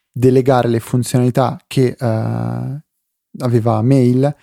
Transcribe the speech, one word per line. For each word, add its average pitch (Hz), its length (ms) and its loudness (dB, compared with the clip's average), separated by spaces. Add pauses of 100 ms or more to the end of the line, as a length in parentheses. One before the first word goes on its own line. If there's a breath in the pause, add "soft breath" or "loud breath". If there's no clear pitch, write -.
delegare 127 600 2
le 113 100 0
funzionalità 123 880 -2
che, 127 320 0
eh, 117 840 -4 (560)
aveva 117 420 0
mail 131 600 2